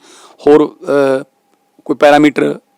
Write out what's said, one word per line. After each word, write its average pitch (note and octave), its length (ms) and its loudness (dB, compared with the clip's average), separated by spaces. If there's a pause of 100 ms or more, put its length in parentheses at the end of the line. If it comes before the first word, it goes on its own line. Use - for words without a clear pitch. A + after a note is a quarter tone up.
(480)
ਹੋਰ, D3 340 2
ਅਹ, C#3 420 -4 (600)
ਕੋਈ C#3+ 100 -6
ਪੈਰਾਮੀਟਰ D3 640 0 (180)